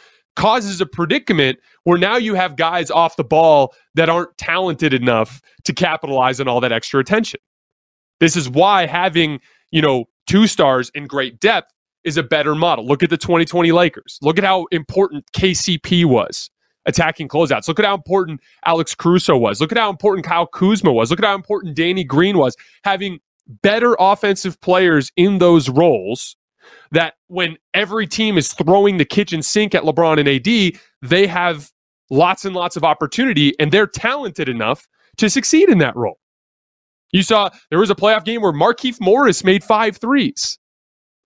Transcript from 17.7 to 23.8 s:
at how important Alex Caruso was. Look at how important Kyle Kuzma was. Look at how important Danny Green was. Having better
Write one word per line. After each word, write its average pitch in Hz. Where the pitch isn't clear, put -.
at 208
how 202
important 170
Alex 165
Caruso 175
was. 107
Look 156
at 226
how 220
important 190
Kyle 170
Kuzma 185
was. 113
Look 175
at 220
how 202
important 185
Danny 175
Green 175
was. 131
Having 196
better 226